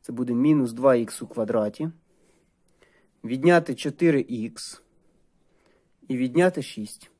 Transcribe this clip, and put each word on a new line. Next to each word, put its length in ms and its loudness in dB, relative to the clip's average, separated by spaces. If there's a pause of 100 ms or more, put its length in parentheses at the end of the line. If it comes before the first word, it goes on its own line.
Це 120 -14
буде 220 -4
мінус 380 2
два 220 4
ікс 280 -2
у 40 -12
квадраті, 640 -2 (1300)
відняти 500 2
чотири 460 0
ікс 640 -10 (1300)
і 80 -4
відняти 460 2
шість. 580 -12